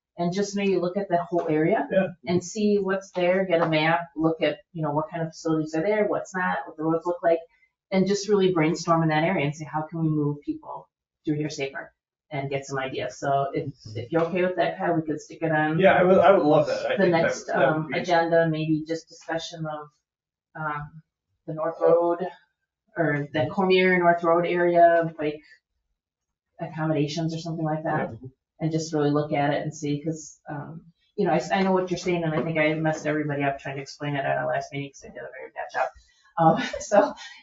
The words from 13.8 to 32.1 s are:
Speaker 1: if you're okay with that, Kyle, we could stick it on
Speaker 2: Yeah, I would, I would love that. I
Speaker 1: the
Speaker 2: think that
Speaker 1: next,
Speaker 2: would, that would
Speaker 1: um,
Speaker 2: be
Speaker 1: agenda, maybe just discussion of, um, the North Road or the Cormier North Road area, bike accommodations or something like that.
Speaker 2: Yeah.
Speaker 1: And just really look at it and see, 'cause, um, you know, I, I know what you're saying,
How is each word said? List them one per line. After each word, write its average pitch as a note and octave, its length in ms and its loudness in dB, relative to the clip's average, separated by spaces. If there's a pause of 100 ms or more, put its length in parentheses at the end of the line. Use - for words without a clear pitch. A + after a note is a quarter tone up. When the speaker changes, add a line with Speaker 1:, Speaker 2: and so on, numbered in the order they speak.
Speaker 1:
if A2 160 -8
you're E3 120 2
okay F3 200 -2
with F3+ 140 -2
that, - 220 0
Kyle, F3 160 0
we D#3+ 80 0
could D3 180 -6
stick - 220 -18
it D#3+ 100 -2
on D#3 260 0
Speaker 2:
Yeah, F#3+ 160 6
I F3+ 80 4
would, F#3 160 6
I F3 140 8
would F3+ 120 6
love D3+ 220 6
that. - 200 -2
I - 100 0
Speaker 1:
the G3+ 60 2
Speaker 2:
think F3+ 100 4
that E3 100 2
Speaker 1:
next, - 240 -2
Speaker 2:
would, - 80 -4
that - 40 0
would - 80 4 (100)
Speaker 1:
um, D#3 160 -4
Speaker 2:
be E3+ 60 -2
Speaker 1:
agenda, E3 500 4
maybe D#3 380 0
just E3 220 -6
discussion E3 580 -8
of, D3+ 220 -10 (720)
um, D3+ 420 -8 (440)
the D#3 80 -8
North D#3+ 260 -4
Road E3+ 460 4 (680)
or D3 360 0
the D#3 140 0
Cormier F#3 520 4
North F3 260 4
Road E3+ 220 4
area, E3+ 720 4
bike D3+ 220 -4 (1200)
accommodations D#3+ 760 -2
or E3 40 -8
something E3 260 -8
like D#3 200 -4
that. D#3 260 -2 (120)
Speaker 2:
Yeah. C3 60 -16 (320)
Speaker 1:
And D#3+ 120 -2
just D#3+ 220 -4
really D3 160 2
look D3 220 0
at D3 200 0
it - 100 -2
and D3+ 120 -6
see, C#3+ 280 -4
'cause, - 360 -8 (100)
um, D3 340 -12 (340)
you F#3 100 0
know, E3 60 2
I, E3 80 2 (120)
I F#3+ 100 2
know F#3+ 100 2
what F#3 180 0
you're E3+ 80 -2
saying, E3+ 260 -2